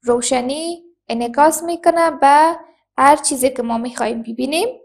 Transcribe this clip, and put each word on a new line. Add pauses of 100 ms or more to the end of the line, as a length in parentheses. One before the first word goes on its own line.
روشنی (240)
انعکاس
می‌کنه
به (400)
هر
چیزی
که
ما
می‌خوایم
ببینیم. (160)